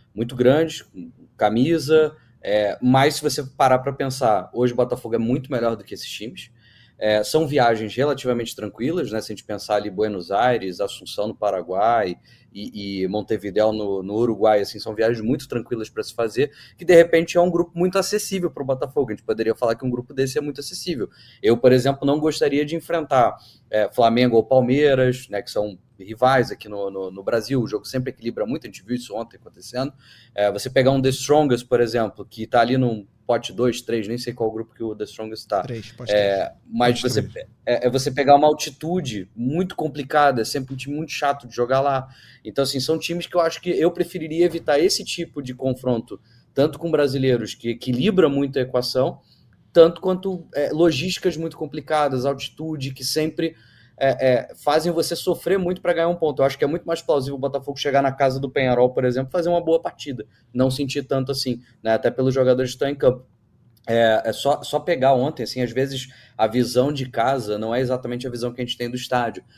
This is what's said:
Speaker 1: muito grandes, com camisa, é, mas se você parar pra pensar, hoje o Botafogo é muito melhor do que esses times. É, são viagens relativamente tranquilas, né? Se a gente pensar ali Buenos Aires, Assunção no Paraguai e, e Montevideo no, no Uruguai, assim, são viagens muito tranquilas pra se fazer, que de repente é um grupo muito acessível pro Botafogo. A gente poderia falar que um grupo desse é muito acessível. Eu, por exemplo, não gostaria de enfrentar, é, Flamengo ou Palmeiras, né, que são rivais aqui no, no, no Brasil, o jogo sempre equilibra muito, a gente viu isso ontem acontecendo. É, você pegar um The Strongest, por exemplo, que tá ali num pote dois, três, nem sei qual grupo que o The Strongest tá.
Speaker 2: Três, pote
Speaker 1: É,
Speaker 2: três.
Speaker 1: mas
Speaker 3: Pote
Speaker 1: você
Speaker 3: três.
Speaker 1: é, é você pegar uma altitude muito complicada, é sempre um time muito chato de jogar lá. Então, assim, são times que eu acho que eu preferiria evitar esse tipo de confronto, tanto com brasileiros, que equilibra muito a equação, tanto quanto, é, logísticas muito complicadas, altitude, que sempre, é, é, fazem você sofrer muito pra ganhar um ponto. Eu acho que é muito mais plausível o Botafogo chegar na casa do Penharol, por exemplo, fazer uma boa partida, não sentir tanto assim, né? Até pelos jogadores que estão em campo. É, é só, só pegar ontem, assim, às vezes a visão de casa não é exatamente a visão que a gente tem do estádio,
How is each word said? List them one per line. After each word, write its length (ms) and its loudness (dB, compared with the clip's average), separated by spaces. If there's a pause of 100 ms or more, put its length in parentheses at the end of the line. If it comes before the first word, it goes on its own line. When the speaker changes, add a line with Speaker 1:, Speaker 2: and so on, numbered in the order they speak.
(140)
Speaker 1:
muito 220 -6
grandes, 460 4
com 280 -16 (260)
camisa, 800 2 (260)
é, 400 0
mas 340 4
se 60 -8
você 220 -2
parar 360 2
pra 120 -6
pensar, 640 0
hoje 180 2
o 60 -6
Botafogo 380 0
é 20 2
muito 340 -2
melhor 240 -2
do 80 -12
que 100 -16
esses 160 -12
times. 420 -14 (460)
É, 280 2
são 200 0
viagens 480 2
relativamente 600 -2
tranquilas, 560 -6
né? 80 -4
Se 140 -8
a 20 -14
gente 80 -16
pensar 320 -4
ali 140 -2
Buenos 420 -4
Aires, 480 0
Assunção 480 -6
no 80 -8
Paraguai 840 0 (360)
e, 480 -8
e 80 0
Montevideo 640 0
no, 280 -4
no 140 -6
Uruguai, 460 4
assim, 180 -8
são 160 -10
viagens 240 0
muito 260 -2
tranquilas 440 -6
pra 120 -8
se 120 -10
fazer, 400 -2 (240)
que 80 -16
de 100 8
repente 400 6
é 60 4
um 100 4
grupo 260 -2
muito 220 0
acessível 500 -2
pro 140 -8
Botafogo. 480 -2
A 20 -4
gente 120 -14
poderia 280 0
falar 220 0
que 100 -8
um 40 -2
grupo 240 -6
desse 240 -2
é 40 -2
muito 200 -6
acessível. 480 -6 (340)
Eu, 140 6
por 160 6
exemplo, 340 2
não 100 4
gostaria 480 0
de 120 -4
enfrentar, 580 2 (340)
é, 220 2
Flamengo 460 4
ou 60 6
Palmeiras, 840 2
né, 140 -6
que 100 -12
são 260 -4 (220)
rivais 500 2
aqui 200 -14
no, 200 -6
no, 220 -6
no 120 -14
Brasil, 380 -2
o 60 -2
jogo 180 -6
sempre 260 -6
equilibra 340 -8
muito, 200 -8
a 40 -12
gente 160 -20
viu 100 -6
isso 180 -10
ontem 220 -10
acontecendo. 560 -10 (420)
É, 160 2
você 200 -4
pegar 220 4
um 100 2
The 80 2
Strongest, 580 2
por 140 2
exemplo, 440 -2
que 220 -12
tá 140 4
ali 160 2
num 280 0 (200)
pote 260 -2
dois, 300 0
três, 260 -4
nem 100 -6
sei 160 -8
qual 180 -2
grupo 240 -10
que 80 -10
o 120 -6
The 100 -6
Strongest 420 -12
tá. 160 0
Speaker 2:
Três, 280 -10
pote 220 -8
Speaker 1:
É, 220 4 (100)
Speaker 2:
três. 60 -8 (160)
Speaker 1:
mas 340 2
Speaker 3:
Pote 120 -2
Speaker 1:
você 100 0
Speaker 3:
três. 240 -14 (180)
Speaker 1:
é, 220 0
é 20 2
você 220 -2
pegar 240 6
uma 120 8
altitude 880 -4
muito 400 -2
complicada, 680 0
é 40 -2
sempre 280 -6
um 40 -8
time 180 -10
muito 160 -8
chato 360 -4
de 80 -20
jogar 260 2
lá. 260 0 (360)
Então, 200 -2
assim, 160 -4
são 200 -2
times 260 -6
que 100 -6
eu 60 4
acho 200 -2
que 80 -6
eu 220 2
preferiria 540 -2
evitar 340 0
esse 240 2
tipo 380 -8
de 140 -8
confronto, 640 -4 (340)
tanto 240 2
com 140 -6
brasileiros, 640 2
que 140 -8
equilibra 600 2
muito 300 -2
a 20 2
equação, 580 -2 (540)
tanto 260 8
quanto, 540 -4
é, 180 0
logísticas 640 0
muito 220 -8
complicadas, 680 -2
altitude, 680 -6
que 100 -16
sempre, 520 -4 (420)
é, 300 0
é, 280 0
fazem 360 0
você 240 -2
sofrer 420 -2
muito 240 -4
pra 120 0
ganhar 160 0
um 60 -2
ponto. 260 -2
Eu 40 4
acho 120 -2
que 60 -2
é 40 2
muito 180 -4
mais 160 -4
plausível 340 0
o 40 -8
Botafogo 380 -6
chegar 240 0
na 100 2
casa 280 0
do 100 -4
Penharol, 400 4
por 140 -2
exemplo, 280 0
fazer 180 0
uma 140 4
boa 180 2
partida, 440 -10 (280)
não 160 4
sentir 340 -4
tanto 280 -2
assim, 300 -4 (220)
né? 100 2
Até 180 2
pelos 220 0
jogadores 380 2
que 40 -12
estão 140 -2
em 60 -4
campo. 300 2 (600)
É, 380 4
é 80 -2
só, 300 -2
só 160 -2
pegar 340 2
ontem, 300 -2
assim, 180 -6
às 100 -2
vezes 360 -4 (300)
a 100 2
visão 440 2
de 160 -6
casa 500 -2
não 180 -4
é 40 0
exatamente 460 -4
a 40 -6
visão 220 -6
que 100 -12
a 40 -6
gente 120 -8
tem 120 -6
do 60 -8
estádio, 480 -4 (140)